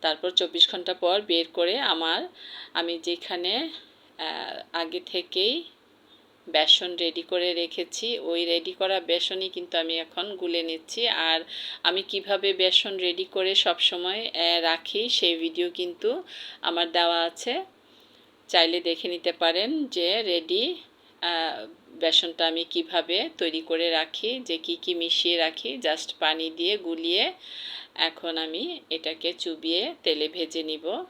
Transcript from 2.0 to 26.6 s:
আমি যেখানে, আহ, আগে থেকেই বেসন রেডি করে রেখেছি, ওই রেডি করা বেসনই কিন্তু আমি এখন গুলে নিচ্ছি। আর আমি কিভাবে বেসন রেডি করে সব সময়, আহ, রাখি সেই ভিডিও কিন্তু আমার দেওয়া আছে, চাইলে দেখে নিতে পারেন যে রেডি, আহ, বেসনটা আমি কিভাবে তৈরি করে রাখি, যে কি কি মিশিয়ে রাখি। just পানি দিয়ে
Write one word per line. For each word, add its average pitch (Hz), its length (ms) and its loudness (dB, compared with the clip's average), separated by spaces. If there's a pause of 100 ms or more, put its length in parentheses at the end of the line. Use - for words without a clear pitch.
আমি 170 260 -2
যেখানে, 180 680 -2 (480)
আহ, - 460 -8 (100)
আগে 170 260 -4
থেকেই 190 640 -2 (840)
বেসন 160 460 4
রেডি 170 260 0
করে 180 320 2
রেখেছি, 170 680 -4
ওই 170 260 0
রেডি 170 260 0
করা 190 280 0
বেসনই 180 500 -2
কিন্তু 175 280 -6
আমি 165 220 0
এখন 180 360 -6
গুলে 170 280 -2
নিচ্ছি। 165 440 -4
আর 165 340 2 (420)
আমি 180 180 2
কিভাবে 196 520 0
বেসন 185 440 4
রেডি 180 280 0
করে 190 300 0
সব 180 240 4
সময়, 185 480 0
আহ, 170 340 2
রাখি 165 480 0
সেই 175 260 4
ভিডিও 165 360 -2
কিন্তু 180 520 -4 (380)
আমার 170 300 0
দেওয়া 170 300 4
আছে, 240 440 -2 (840)
চাইলে 170 340 4
দেখে 170 260 -2
নিতে 175 240 -2
পারেন 202 540 2
যে 180 360 0
রেডি, 190 540 0 (460)
আহ, 160 460 -2 (220)
বেসনটা 165 580 2
আমি 165 160 0
কিভাবে 170 760 0
তৈরি 160 240 0
করে 165 280 0
রাখি, 165 500 -2
যে 170 180 -4
কি 165 240 -4
কি 185 120 -2
মিশিয়ে 170 440 2
রাখি। 160 400 -2
just 156 420 -2
পানি 160 300 2
দিয়ে 170 280 0